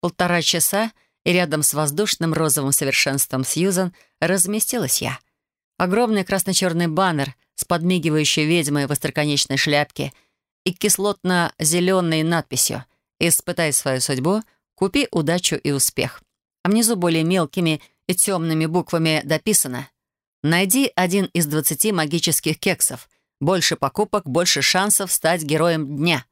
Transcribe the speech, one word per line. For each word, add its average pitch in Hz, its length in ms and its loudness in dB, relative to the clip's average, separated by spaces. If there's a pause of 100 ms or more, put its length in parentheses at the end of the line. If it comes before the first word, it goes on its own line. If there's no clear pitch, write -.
Полтора 175 400 0
часа, 202 500 0 (340)
и 180 100 2
рядом 156 280 2
с - 120 0
воздушным 156 580 0
розовым 147 400 0
совершенством 135 720 0
Сьюзан 180 480 0 (280)
разместилась 190 840 0
я. 131 160 -6 (580)
Огромный 202 480 2
красно-черный 180 640 0
баннер 156 480 0 (220)
с - 100 -6
подмигивающей 160 800 0
ведьмой 147 400 0
в 151 60 -2
остроконечной 143 680 -2
шляпке 143 560 -2 (500)
и 185 80 -2
кислотно-зеленой 180 1500 0
надписью 156 640 -2 (320)
«Испытай 165 560 0
свою 131 260 -2
судьбу, 156 420 0 (320)
купи 247 360 0
удачу 165 460 0
и - 160 -2
успех». - 500 -4 (400)
А 175 80 0
внизу 220 260 2
более 170 280 2
мелкими 165 580 0 (240)
и 180 80 0
темными 165 500 0
буквами 160 600 0
дописано: 139 680 -2 (520)
«Найди 185 540 2
один 185 380 0
из 170 100 2
двадцати 151 480 -2
магических 160 680 -2
кексов. - 520 -2 (320)
Больше 165 340 2
покупок, 202 480 -2
больше 147 380 0
шансов 190 500 0
стать 165 300 0
героем 156 560 0
дня». 156 340 0